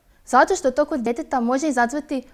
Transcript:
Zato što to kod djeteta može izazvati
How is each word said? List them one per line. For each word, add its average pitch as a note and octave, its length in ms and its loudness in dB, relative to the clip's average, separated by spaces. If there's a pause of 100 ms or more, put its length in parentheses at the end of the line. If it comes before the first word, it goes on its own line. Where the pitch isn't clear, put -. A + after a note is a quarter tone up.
(260)
Zato C#4+ 300 4
što C4+ 160 -2
to D4 140 0
kod D4 140 -4
djeteta A#3+ 400 -4
može B3+ 280 0
izazvati C4 560 -2 (100)